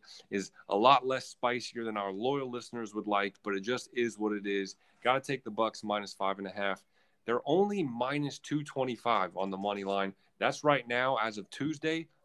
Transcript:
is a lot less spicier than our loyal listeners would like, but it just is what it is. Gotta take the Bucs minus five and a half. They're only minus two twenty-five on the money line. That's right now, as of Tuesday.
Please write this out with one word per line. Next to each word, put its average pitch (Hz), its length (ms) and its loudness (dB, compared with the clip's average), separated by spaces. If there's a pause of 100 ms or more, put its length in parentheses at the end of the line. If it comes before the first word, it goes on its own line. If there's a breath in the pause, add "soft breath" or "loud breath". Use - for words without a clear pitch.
(320 soft breath)
is 98 200 -2 (180 soft breath)
a 101 60 4
lot 127 300 8
less 131 220 -2
spicier 120 560 -2
than 110 140 -4
our 98 140 -2
loyal 131 380 -2
listeners 117 460 -8
would 104 120 -4
like, 101 360 2
but 104 100 -2
it 98 80 0
just 120 320 -2
is 117 240 0
what 107 160 0
it 101 140 -4
is. 98 280 -2 (280)
Gotta 127 180 4
take 135 220 -6
the 117 80 -8
Bucs 107 320 0
minus 104 300 -2
five 98 260 -2
and 98 80 -6
a 92 40 -8
half. 98 320 -4 (420)
They're 120 200 0
only 196 380 2
minus 135 560 -2
two 147 240 -4
twenty-five 117 760 0
on 95 140 -2
the 95 60 -2
money 101 260 -2
line. 98 300 0 (260)
That's 123 240 0
right 143 240 4
now, 127 340 2
as 107 160 0
of 98 140 -10
Tuesday. 160 560 -4 (180)